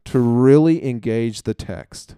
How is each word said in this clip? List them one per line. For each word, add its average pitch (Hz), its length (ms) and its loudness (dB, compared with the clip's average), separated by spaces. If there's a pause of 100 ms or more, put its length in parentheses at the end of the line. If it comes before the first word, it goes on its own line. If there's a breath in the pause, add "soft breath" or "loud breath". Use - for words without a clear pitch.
to - 160 -2
really 135 640 4
engage 117 560 -6
the 110 120 -6
text. - 640 -16